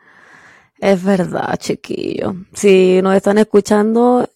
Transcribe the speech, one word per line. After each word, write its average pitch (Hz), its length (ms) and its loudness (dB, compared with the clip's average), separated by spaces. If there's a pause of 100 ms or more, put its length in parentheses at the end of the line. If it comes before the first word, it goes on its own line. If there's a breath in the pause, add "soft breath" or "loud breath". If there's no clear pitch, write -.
(760 soft breath)
Es 196 260 0
verdad, 180 540 -2
chiquillo. - 800 -8 (180)
Si 185 480 4
nos 190 140 2
están 202 240 0
escuchando 220 960 0